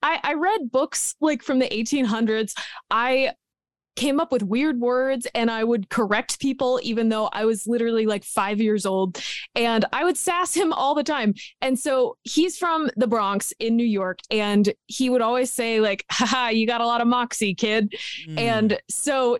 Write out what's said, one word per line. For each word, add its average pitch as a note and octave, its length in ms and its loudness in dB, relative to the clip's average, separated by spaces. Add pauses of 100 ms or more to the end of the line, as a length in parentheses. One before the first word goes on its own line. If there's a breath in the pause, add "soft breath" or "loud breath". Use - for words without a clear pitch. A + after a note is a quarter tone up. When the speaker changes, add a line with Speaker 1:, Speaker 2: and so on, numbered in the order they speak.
Speaker 1:
I, D#4+ 200 0
I D4 100 0
read E4 380 0
books, - 500 -2
like, D4+ 200 2
from C4+ 160 0
the B3+ 160 2
eighteen A3+ 320 0
hundreds. A3 480 0 (380 loud breath)
I B3+ 400 2 (640)
came C#4 240 0
up D#4+ 120 -2
with B3 120 2
weird B3 360 0
words B3+ 460 0 (100)
and A#3 160 2
I A3+ 120 -2
would A3+ 260 0
correct G#3 520 -2
people, C4 420 0
even A3+ 240 0
though A3 240 0
I G#3+ 140 -2
was A3+ 200 0
literally, A3+ 420 0
like, G3+ 180 -2
five G#3 340 -2
years G#3+ 260 2
old, F#3+ 360 0 (340 loud breath)
and A#3 380 2
I C#4 100 -2
would F4+ 140 2
sass F4+ 360 -2
him E4 200 2
all C#4+ 220 0
the D4 80 2
time. A#3+ 300 0 (280 loud breath)
And C4 180 0
so C4 440 0
he's D#4+ 340 0
from D#4+ 400 0
the A#3 100 2
Bronx G3+ 520 0
in A3+ 180 0
New A#3+ 100 2
York, F#3+ 320 -2 (100)
and G#3 440 2 (140)
he B3+ 220 -2
would B3 120 4
always A#3+ 280 0
say, A3+ 300 -2
like, G3+ 320 0
"Ha B3+ 140 0
ha, B3 240 0
you A3 180 2
got A#3 140 -2
a A#3 40 0
lot A#3 140 0
of A#3 80 2
moxie, A#3 480 0
kid." G#3+ 400 0 (320 loud breath)
Speaker 2:
Mm. D#3 100 -8
Speaker 1:
And A3 420 2 (100)
so C4 500 0